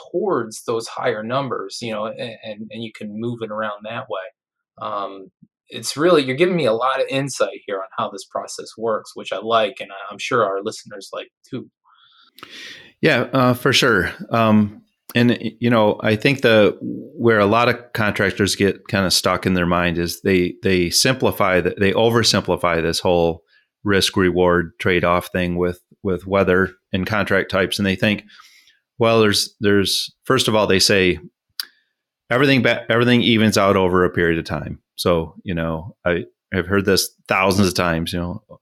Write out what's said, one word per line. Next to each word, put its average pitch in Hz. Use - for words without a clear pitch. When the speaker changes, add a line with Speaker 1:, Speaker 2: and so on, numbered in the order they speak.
Speaker 1:
towards 156
those 113
higher 110
numbers, 113
you -
know, 107
a-, 113
and, 107
and 113
you 110
can 110
move 117
it 107
around 107
that 113
way. 98
Um, 98
it's -
really, 156
you're 131
giving 180
me 160
a 110
lot 131
of 127
insight 131
here 101
on 95
how 107
this 98
process -
works, 110
which 92
I 95
like, 110
and 98
I, 98
I'm 101
sure 120
our 98
listeners 104
like 104
too. 113
Speaker 2:
Yeah, 135
uh, 123
for 131
sure. 107
Um, 107
and, 120
y-, 113
you 120
know, 110
I 110
think 139
the, 110
where 117
a 101
lot 117
of -
contractors 101
get -
kinda 98
stuck 92
in 95
their 87
mind 87
is 85
they, 90
they 90
simplify 104
the, 87
they 98
oversimplify 98
this 82
whole 85
risk 98
reward 87
trade-off 87
thing 87
with, 87
with 90
weather 95
and 92
contract 98
types. 95
And 101
they 95
think, 104
well, 113
there's, 107
there's, 101
first 127
of 110
all, 104
they 95
say 90
everything 135
ba-, 117
everything 120
evens 110
out 98
over 90
a 87
period 85
of 80
time. 76
So, 82
you 98
know, 82
I 85
have 87
heard 98
this 95
thousands 98
of 87
times, 85
you 87
know, 90